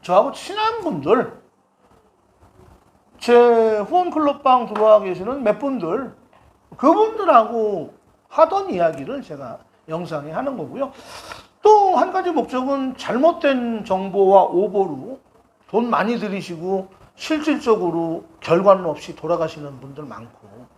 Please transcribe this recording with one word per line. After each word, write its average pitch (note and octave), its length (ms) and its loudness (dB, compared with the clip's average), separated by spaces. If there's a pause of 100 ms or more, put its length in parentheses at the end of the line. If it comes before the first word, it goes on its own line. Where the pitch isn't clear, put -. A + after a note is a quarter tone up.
저하고 G#3+ 300 2
친한 A4 480 -6
분들, G#3+ 600 -2 (1800)
제 A#3 600 4
후원 E4+ 320 0
클럽방 C#4 560 0
들어와 G#3+ 340 4
계시는 G3 420 -6
몇 G#3+ 160 0
분들, A#3+ 560 -6 (640)
그분들하고 B3 1200 2 (340)
하던 F#4+ 420 0
이야기를 F3 520 -4
제가 C3+ 360 -14 (300)
영상에 D#3+ 440 -8
하는 C4 240 -6
거고요. F#3 360 -8 (680)
또 G#4 340 6
한 F4+ 160 0
가지 F#4 180 -2
목적은 C4 680 -4
잘못된 B3+ 880 0
정보와 F#3+ 600 4
오보로 F#3 760 -2 (500)
돈 A#3 200 0
많이 G#3+ 300 0
들이시고 F#3+ 720 -6 (260)
실질적으로 F3+ 1120 -2 (160)
결과는 F#3+ 440 4
없이 D#3+ 320 -8
돌아가시는 D#3 640 -6
분들 C#3 240 -18
많고 A2+ 600 -20 (120)